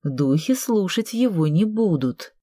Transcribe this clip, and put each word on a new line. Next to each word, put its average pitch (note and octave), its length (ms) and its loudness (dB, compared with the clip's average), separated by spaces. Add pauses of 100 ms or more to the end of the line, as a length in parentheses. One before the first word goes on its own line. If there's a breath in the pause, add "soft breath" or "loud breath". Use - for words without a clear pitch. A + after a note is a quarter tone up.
духи C#3+ 520 0
слушать G#3+ 580 -2
его A3 340 0
не D#3+ 180 2
будут. F#3+ 800 -2